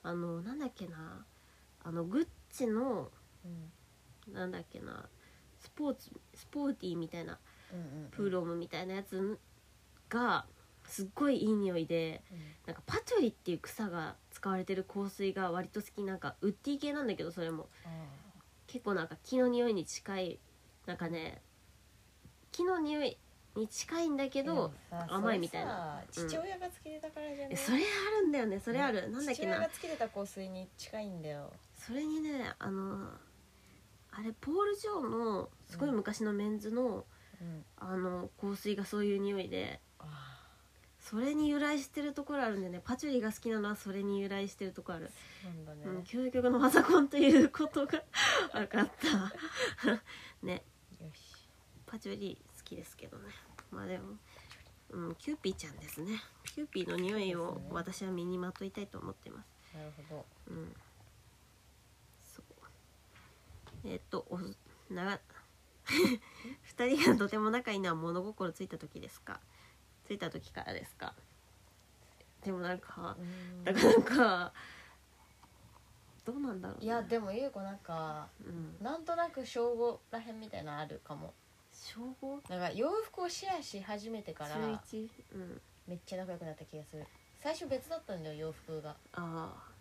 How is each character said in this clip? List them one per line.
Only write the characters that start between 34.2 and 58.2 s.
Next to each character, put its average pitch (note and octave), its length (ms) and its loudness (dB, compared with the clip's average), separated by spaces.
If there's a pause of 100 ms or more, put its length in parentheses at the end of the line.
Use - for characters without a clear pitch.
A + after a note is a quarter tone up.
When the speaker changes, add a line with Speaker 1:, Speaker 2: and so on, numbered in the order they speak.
Speaker 1:
れ、 A3+ 100 -4
ポ C4+ 220 -4
ー F#4+ 100 4
ル・ G#4 120 4
ジ G#4 120 -6
ョ G#4 140 0
ー A3+ 80 0
の、 A3+ 400 0 (180)
す E3+ 100 -12
ご C#4 80 2
い C#4+ 60 2
昔 G#3+ 300 0
の G#3+ 120 2
メ G3+ 140 0
ン G#3+ 120 0
ズ G#3+ 120 -6
の、 A3+ 340 0 (360)
Speaker 2:
う - 20 -10
ん。 E3+ 40 -8
う E3 40 -6
ん。 D#3 140 -10 (100)
Speaker 1:
あ F#3 220 -4
の、 F#3 320 -2 (100)
香 G3+ 160 -2
水 G#3 200 0
が G3 100 -2
そ G#3 140 -2
う G#3 60 4
い G3+ 100 4
う G3 40 2
匂 G3+ 200 2
い F3+ 100 -4
で、 - 320 -4 (180)
Speaker 2:
あ - 60 -14
ー。 C3+ 320 -12 (640)
Speaker 1:
そ - 200 -4
れ C#4 160 4
に D4+ 120 6
由 D4 120 4
来 D4 200 4
し C4+ 80 -6
て - 140 -4
る C#4+ 120 -2
と C#4+ 120 -4
こ D4 100 -2
ろ C4+ 80 2
あ A3+ 60 2
る G3+ 80 0
ん - 20 0
だ F#3 60 -2
よ F3+ 60 -4
ね。 F3+ 120 -6
パ A#3 140 -2
チ D#4 100 -4
ョ C#4+ 40 0
リ B3 100 4
が A3 100 0
好 - 80 -6
き A#3 100 -2
な A3 120 2
の G#3 80 0
は G#3 80 0
そ G3 160 -6
れ G3 100 -2
に G3+ 160 2
由 G3 80 0
来 G3 220 -2
し - 60 -14
て G3+ 100 -6
る F#3 80 -6
と F3+ 80 -10
こ F3+ 100 -8
ろ E3+ 60 -4
あ - 40 -6
る。 - 100 -10 (300)
Speaker 2:
そ F#3+ 80 -12
う F3 40 -8
な E3 60 -8
ん D#3 60 -12
だ D3+ 100 -12
ね。 D3 100 -14
Speaker 1:
う F#3 140 -2
ん、 - 20 -6
究 B3 300 0
極 B3 180 6
の B3 100 6
マ C#4+ 100 10
ザ E4 140 12
コ E4+ 160 12
ン C#4 80 10
と - 80 -2
い C#4+ 280 12
う D4+ 60 10
こ D4+ 180 0
と D4 180 2
が D#4 180 0 (240)
<laughs> G#4+ 240 6
分 G#3 160 0
か - 140 2
っ - 100 4 (880)
た。 - 160 6 (480)
<laughs> - 0 -
ね。 F3+ 220 -2 (340)
Speaker 2:
よ E3 140 -12
し。 - 340 -20 (380)
Speaker 1:
パ A3+ 120 -10
チ G#3 120 -8
ョ G3+ 100 -6
リ G3+ 240 -6 (140)
好 - 60 -20
き - 120 -12
で E3+ 80 -10
す - 140 -18
け - 100 -14
ど - 120 -14
ね。 G3+ 100 -14 (420)
ま G3+ 120 -8
あ - 20 -6
で F#3 120 -4
も、 G3 200 -10 (720)
う E3+ 200 -6
ん、 E3 60 -6
キ - 160 -6
ュ - 40 2
ー - 20 -14
ピ - 140 -2
ー G3 40 -4
ち E3+ 120 -10
ゃ D3 40 -10
ん C3 60 -14
で D3+ 100 -14
す - 140 -10
ね。 G#3+ 200 -4 (240)
キ - 160 -8
ュ - 40 -2
ー - 20 -14
ピ F#3+ 160 -4
ー F3 60 -4
の F3 60 -2
匂 F#3 240 0
い F#3+ 160 0
を E3+ 40 -2
Speaker 2:
そ F3 120 -2
う F3+ 40 -6
で - 60 -8
す - 20 -10
ね。 - 100 -10
Speaker 1:
私 F3 320 -4
は F#3 60 -2
身 F3 140 -2